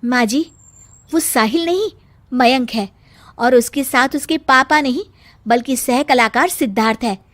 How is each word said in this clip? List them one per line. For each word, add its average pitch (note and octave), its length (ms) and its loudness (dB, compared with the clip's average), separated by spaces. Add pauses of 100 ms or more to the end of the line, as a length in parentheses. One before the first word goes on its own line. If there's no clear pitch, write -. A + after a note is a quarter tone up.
माँ B3 200 0
जी, C4 260 -2 (600)
वो E4 80 2
साहिल A#3+ 440 0
नहीं, F4+ 260 -2 (420)
मयंक B3 380 2
है। G#3 180 -4 (500)
और B3+ 160 2
उसके B3 300 2
साथ B3 300 0
उसके D4+ 240 -2
पापा C#4 420 2
नहीं, C#4+ 240 -2 (440)
बल्कि B3 280 0
सह B3+ 260 -2
कलाकार B3+ 460 2
सिद्धार्थ A3+ 560 -2
है G3+ 300 -6